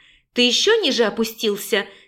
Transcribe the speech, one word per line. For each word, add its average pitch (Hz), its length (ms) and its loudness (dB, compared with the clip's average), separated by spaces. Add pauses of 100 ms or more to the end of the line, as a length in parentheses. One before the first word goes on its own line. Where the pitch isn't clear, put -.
(320)
Ты 247 100 2
еще 359 380 2
ниже 247 240 0
опустился?" 208 840 -4 (220)